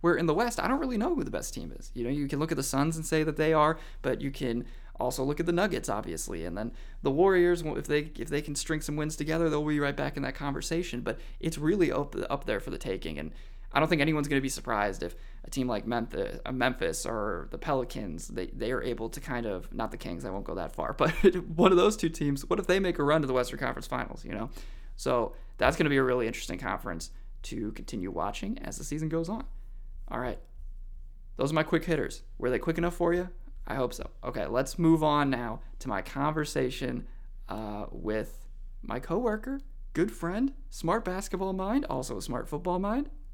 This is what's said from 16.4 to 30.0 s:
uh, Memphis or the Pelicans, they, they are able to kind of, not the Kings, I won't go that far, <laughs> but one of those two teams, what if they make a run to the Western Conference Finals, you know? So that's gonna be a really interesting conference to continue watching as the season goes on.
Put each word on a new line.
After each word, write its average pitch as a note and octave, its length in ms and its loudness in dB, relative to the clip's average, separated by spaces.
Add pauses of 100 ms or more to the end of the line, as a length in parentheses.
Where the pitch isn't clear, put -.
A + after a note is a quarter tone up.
uh, - 80 -4
Memphis B2+ 540 0
or G2+ 460 -2
the - 60 -6
Pelicans, B2 680 -2
they, F2+ 180 -4
they A2+ 260 -4
are B2+ 100 0
able A2+ 260 -2
to C3+ 120 -8
kind A#2+ 260 -4
of, F#2+ 260 -6
not A2 200 -4
the - 40 -10
Kings, - 280 -8
I F#2+ 60 -6
won't G2 140 -6
go - 120 -6
that E2+ 180 -6
far, - 180 -2
<laughs> - 60 -6
but D#3 140 6 (340)
one F3 240 6
of F3+ 80 10
those G#3 180 6
two - 140 0
teams, C#3+ 400 0
what F3 80 4
if - 80 -2
they F#3 140 6
make F#3 180 2
a D3 60 4
run D3+ 180 6
to C#3 40 0
the C3 60 0
Western B2 260 2
Conference B2 280 -4
Finals, - 380 -6
you - 80 -6
know? G#2+ 180 -4 (520)
So B2 320 2 (240)
that's C#3+ 180 4
gonna D3+ 140 4
be C#3 60 6
a C3+ 80 6
really B2 240 4
interesting - 320 -6
conference F#2 500 -4 (320)
to G#2+ 300 -4
continue G2 400 -6
watching G3 480 -4
as - 180 -6
the - 60 -8
season D#3 240 -2
goes E3 200 -2
on. A3+ 160 -4 (640)